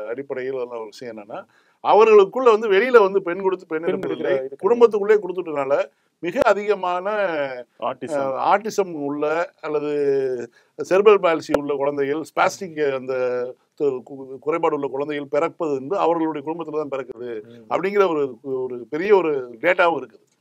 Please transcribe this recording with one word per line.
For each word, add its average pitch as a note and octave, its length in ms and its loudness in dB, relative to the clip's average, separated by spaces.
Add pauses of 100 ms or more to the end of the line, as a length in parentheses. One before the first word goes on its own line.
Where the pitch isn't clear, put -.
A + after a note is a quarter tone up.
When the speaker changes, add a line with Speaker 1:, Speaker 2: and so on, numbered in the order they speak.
Speaker 1:
அடிப்படையில் C3 440 -8
உள்ள B2+ 120 -6
ஒரு A#2 200 -10
விஷயம் A2+ 320 -16
என்னன்னா, A#2 260 -14 (360)
அவர்களுக்குள்ள G#3+ 720 6
வந்து A3 180 2
வெளியில A#3 300 6
வந்து G3 220 4
பெண் F3 200 -4
கொடுத்து F#3 240 -2
பெண் D#3+ 160 -4
Speaker 2:
பெண் E3+ 80 -4
Speaker 1:
எடுப்பதில்லை. F#3+ 180 -4
Speaker 2:
கொடுக்கிற C#3+ 280 -2
இது C3+ 220 -6
கிடையாது. - 40 -
Speaker 1:
குடும்பத்துக்குள்ளே G#3+ 560 4
கொடுத்துட்டனால E3 680 -2 (340)
மிக E3+ 220 -2
அதிகமான, G3 720 0 (680)
Speaker 3:
ஆட்டிசம். C3+ 540 -4
Speaker 1:
அஹ், - 20 -6
ஆட்டிசம் F#3+ 580 0
உள்ள D3+ 560 -2 (120)
அல்லது D3 300 -4 (1000)
செரிப்ரல் G3+ 320 4
பால்சி D#3 360 0
உள்ள C#3+ 180 -4
குழந்தைகள், C#3+ 460 -2
ஸ்பாஸ்டிக் D#3+ 760 -2
அந்த C3 180 -6 (680)
து-, C3 280 0
கு-, C3+ 300 -16
குறைபாடு D#3 360 -2
உள்ள C#3+ 120 -4
குழந்தைகள் C#3+ 420 -6
பிறப்பது D#3 460 -2
என்று C#3 220 -4
அவர்களுடைய D#3+ 500 -2
குடும்பத்துல D#3 380 -6
தான் C#3 40 -10
பிறக்குது A#2+ 540 -8
Speaker 2:
ம். A#2 300 -12
Speaker 1:
அப்படிங்கிற F#3+ 360 2
ஒரு, C#3+ 320 -2
ஒரு B2+ 480 -6
பெரிய F#3+ 260 2
ஒரு C#3 460 0
டேட்டாவும் E3+ 400 4
இருக்குது. - 200 -16 (200)